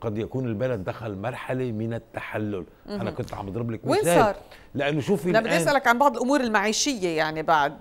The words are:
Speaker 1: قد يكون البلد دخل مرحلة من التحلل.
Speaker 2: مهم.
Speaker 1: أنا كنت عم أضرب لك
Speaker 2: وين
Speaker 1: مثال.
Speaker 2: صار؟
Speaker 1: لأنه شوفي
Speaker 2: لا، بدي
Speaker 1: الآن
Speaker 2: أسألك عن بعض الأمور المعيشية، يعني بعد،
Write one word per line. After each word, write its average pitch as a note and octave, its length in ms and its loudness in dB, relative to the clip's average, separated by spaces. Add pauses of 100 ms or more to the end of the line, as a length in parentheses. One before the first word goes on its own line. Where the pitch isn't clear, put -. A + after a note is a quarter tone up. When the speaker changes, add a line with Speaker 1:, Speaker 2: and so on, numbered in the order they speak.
Speaker 1:
قد A2 180 -4
يكون B2 280 -4
البلد A2+ 380 -2
دخل A2+ 320 -8
مرحلة B2+ 560 -4
من A2+ 220 -4
التحلل. G#2 720 -6 (220)
Speaker 2:
مهم. G3+ 140 -8
Speaker 1:
أنا F#3+ 100 -4
كنت C3 240 -8
عم G2+ 140 -8
أضرب A#2 220 -4
لك A2 140 -6
Speaker 2:
وين F4 160 2
Speaker 1:
مثال. D#4+ 240 6
Speaker 2:
صار؟ G2 120 0 (380)
Speaker 1:
لأنه C#3+ 260 0
شوفي F3 320 0
Speaker 2:
لا، A3+ 80 6
بدي A3+ 80 -6
Speaker 1:
الآن - 140 2
Speaker 2:
أسألك C#4+ 240 2
عن A#3+ 120 6
بعض B3 180 4
الأمور C4 240 2
المعيشية، A3 760 0
يعني D#3 260 0
بعد، D3+ 380 4